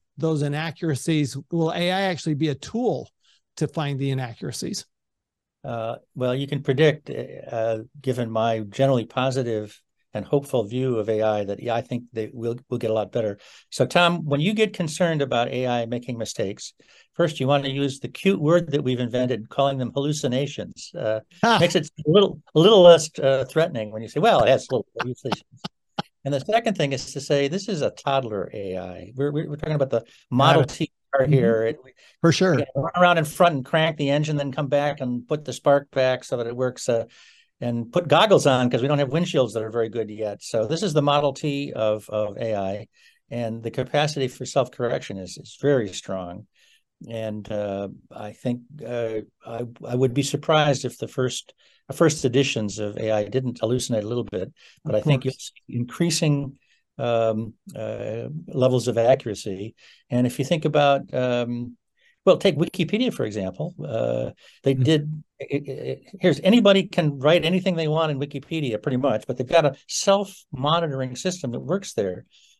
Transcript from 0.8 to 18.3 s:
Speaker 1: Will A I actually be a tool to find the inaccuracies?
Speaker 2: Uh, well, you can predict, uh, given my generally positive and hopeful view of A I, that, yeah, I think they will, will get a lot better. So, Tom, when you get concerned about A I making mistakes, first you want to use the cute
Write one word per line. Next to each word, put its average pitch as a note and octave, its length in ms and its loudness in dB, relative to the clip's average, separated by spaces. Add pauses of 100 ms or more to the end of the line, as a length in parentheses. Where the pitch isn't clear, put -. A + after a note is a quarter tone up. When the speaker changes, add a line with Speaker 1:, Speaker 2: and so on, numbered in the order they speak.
Speaker 1:
Will E3 180 0
A F3 220 0
I F#3+ 100 0
actually F3 320 -2
be D3+ 140 0
a C3+ 80 -2
tool G#3 520 -4 (500)
to D#3 100 0
find C#3+ 320 -4
the C#3 100 -2
inaccuracies? C3 760 -6 (800)
Speaker 2:
Uh, A#2 320 -6 (180)
well, B2 200 0
you C#3 120 -4
can C#3+ 160 -4
predict, D3 480 2
uh, A2+ 680 -4 (200)
given B2 300 -2
my A2+ 300 0
generally A#2+ 440 2
positive A#2+ 760 -4 (340)
and G2+ 100 -6
hopeful C#3 400 0
view B2 320 -2
of G#2+ 120 -2
A A2 120 0
I, G#2+ 240 0
that, G2 160 -8
yeah, A#2+ 140 -4
I A#2+ 80 -2
think B2 300 -6
they A2 200 -8
will, A#2 240 -6 (140)
will B2 80 -4
get A2 120 -2
a A2 40 0
lot G#2 180 -2
better. G#2+ 260 -2 (320)
So, - 140 0
Tom, F3 400 2
when C#3+ 160 0
you G3 140 0
get G#3+ 180 2
concerned E3 480 -2
about B2 280 0
A B2+ 180 -2
I A#2+ 200 0
making A#2+ 300 -6
mistakes, G#2+ 560 -6 (420)
first D#3+ 260 0
you C3 60 0
want C#3+ 180 2
to C#3 60 -4
use C3+ 280 -2
the B2 100 -8
cute F#3 320 0